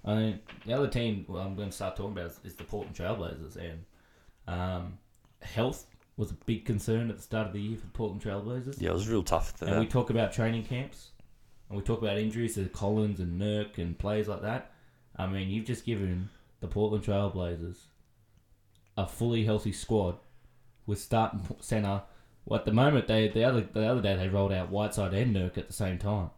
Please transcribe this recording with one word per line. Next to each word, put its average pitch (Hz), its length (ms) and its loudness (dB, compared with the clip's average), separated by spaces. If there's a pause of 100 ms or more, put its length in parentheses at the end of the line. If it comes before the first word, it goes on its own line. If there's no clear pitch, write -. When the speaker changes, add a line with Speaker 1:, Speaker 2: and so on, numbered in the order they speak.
Speaker 1:
I 104 100 2
mean, 110 260 2 (260)
the 113 80 0
other 139 140 2
team, 113 380 0
well, 90 160 -6
I'm 95 120 -4
gonna 98 180 -4
start 95 240 -4
talking 101 160 -4
about 87 200 -6
is, - 120 -20
is 92 100 -14
the 85 100 -14
Portland - 320 -8
Trailblazers, 85 600 -4
and, 85 280 -10 (640)
um, 90 520 -4 (420)
health - 460 -2 (300)
was 98 160 -4
a - 20 -6 (120)
big 113 180 0
concern 113 460 0
at 95 60 -6
the - 60 -16
start 110 240 -2
of 92 60 -6
the 101 80 -4
year 107 160 -4
for - 100 -10
the - 60 -16
Portland 104 280 -4
Trailblazers. 117 600 -6
Speaker 2:
Yeah, 87 100 0
it 85 40 2
was 104 140 0
real 107 140 4
tough - 340 0
for 82 100 -6
Speaker 1:
And 98 80 2
Speaker 2:
them. 80 60 4
Speaker 1:
we 110 60 2
talk 123 240 0
about 110 220 2
training 113 320 0
camps, - 460 -8 (580)
and 101 100 -6
we 98 60 -6
talk 110 180 0
about 104 160 0
injuries 110 380 0
to 98 80 -2
Collins 104 560 0
and 87 200 -2
Nurk 104 380 -2
and 85 180 -2
players 107 300 0
like 101 160 -6
that. 117 300 -4 (440)
I 92 120 -2
mean, 95 200 -2
you've 107 180 -2
just 120 200 -4
given 98 440 -2 (300)
the 101 60 -6
Portland 104 380 0
Trailblazers 90 720 -2 (1200)
a 101 100 0
fully 117 380 2
healthy 107 260 2
squad 95 460 0 (680)
with 101 120 0
starting 110 420 2
p-, 85 200 -8
center. 101 420 0 (440)
Well, 110 120 0
at - 60 -2
the 107 80 2
moment, 131 340 8
they, 110 220 6
the 110 160 4
other, 123 160 6
the 107 260 0
other 120 160 4
day 98 140 4
they 92 120 2
rolled 98 240 4
out 92 180 0
Whiteside 101 440 0
and 110 220 4
Nurk 90 200 0
at - 120 -6
the - 40 -12
same 92 260 -2
time. 101 400 0